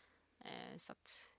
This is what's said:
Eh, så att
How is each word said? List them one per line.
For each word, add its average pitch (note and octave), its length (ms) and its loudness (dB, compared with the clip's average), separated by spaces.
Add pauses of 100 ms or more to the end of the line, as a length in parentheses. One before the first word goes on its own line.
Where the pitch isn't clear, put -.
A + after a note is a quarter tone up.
(380)
Eh, B1 380 0
så - 160 2
att - 460 -2